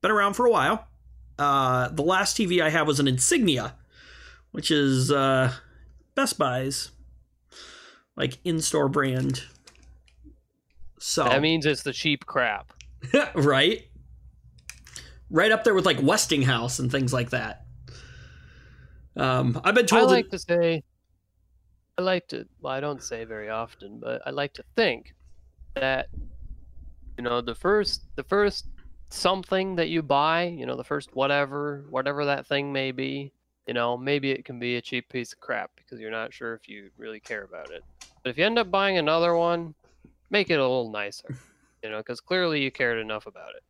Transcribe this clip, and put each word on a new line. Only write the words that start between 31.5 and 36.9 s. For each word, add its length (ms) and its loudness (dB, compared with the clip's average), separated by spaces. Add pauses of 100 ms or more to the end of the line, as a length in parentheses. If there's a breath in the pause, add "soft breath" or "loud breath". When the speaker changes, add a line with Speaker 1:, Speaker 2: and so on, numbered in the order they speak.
Speaker 2:
whatever 360 -2
that 200 -2
thing 260 -2
may 200 -2
be, 400 -8 (340)
you 80 -6
know, 220 0
maybe 340 -2
it 140 -4
can 140 -12
be 180 -4
a 60 -6
cheap 280 -8
piece 220 -8
of 80 -20
crap 360 -6
because 240 -20
you're 100 -12
not 220 -8
sure 220 -10
if 140 -20
you 280 -18